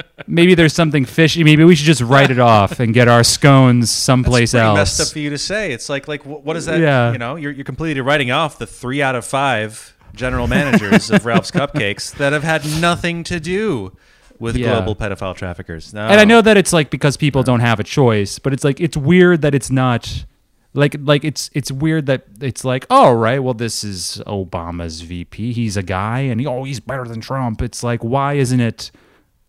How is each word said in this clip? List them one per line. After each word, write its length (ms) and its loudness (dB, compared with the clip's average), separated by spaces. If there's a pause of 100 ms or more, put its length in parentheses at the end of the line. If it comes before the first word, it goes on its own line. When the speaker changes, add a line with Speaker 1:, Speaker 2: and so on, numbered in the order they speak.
(260)
Speaker 1:
maybe 280 4
there's 180 4
something 320 2
fishy. 400 2
Maybe 200 6
we 120 8
should 100 0
just 140 4
write 300 4
it 100 -2
off 400 4
and 140 0
get 140 6
our 140 6
scones 680 4
someplace 640 0
Speaker 2:
That's 100 4
pretty 60 4
Speaker 1:
else. 80 2 (220)
Speaker 2:
messed 20 0
up 120 -4
for 80 -10
you 100 -6
to 80 -8
say. 340 -6
It's 160 -12
like, 200 -8
like, 140 -8
wh-, 220 -16
what 120 -6
is 100 -8
that? 140 0
Speaker 1:
Yeah. 320 2
Speaker 2:
You 60 -6
know, 180 -8
you're, 160 -10
you're 120 -14
completely 360 -6
writing 300 0
off 280 -2
the 80 -10
three 360 -8
out 120 0
of 100 -6
five 720 -4 (180)
general 340 -4
managers 640 0
of 160 0
Ralph's 240 -2
Speaker 1:
<laughs> 100 -4
Speaker 2:
Cupcakes 560 -6
that 160 -2
have 120 -2
had 200 -2 (160)
nothing 440 -2
to 140 -8
do 540 -6 (480)
with 160 -4
Speaker 1:
Yeah. 140 -2
Speaker 2:
global 260 -2
pedophile 400 -8
traffickers. 580 -12
No. 140 -8
Speaker 1:
And 120 6
I 40 8
know 180 6
that 140 6
it's, 160 2
like, 180 0
because 260 0
people 260 0
Speaker 2:
No. 40 -2
Speaker 1:
don't 140 2
have 180 0
a 60 -4
choice, 540 0
but 140 -4
it's, 120 -4
like, 160 -2
it's 160 -2
weird 460 4
that 120 2
it's 160 -2
not, 540 -2 (520)
like, 240 0
like, 240 0
it's, 300 -8
it's 160 -6
weird 360 -2
that 180 -2 (160)
it's 240 -8
like, 260 -4
"Oh, 220 6
right, 260 0
well, 160 -4
this 300 -8
is 420 -10
Obama's 760 -8
V 220 -12
P. 280 -10
He's 240 -4
a 80 -4
guy, 360 -4
and 200 -4
he, 80 -4
oh, 160 -8
he's 160 -10
better 240 -10
than 160 -12
Trump." 420 -6
It's 220 -8
like, 180 -4
why 320 -2
isn't 240 0
it, 320 -4 (580)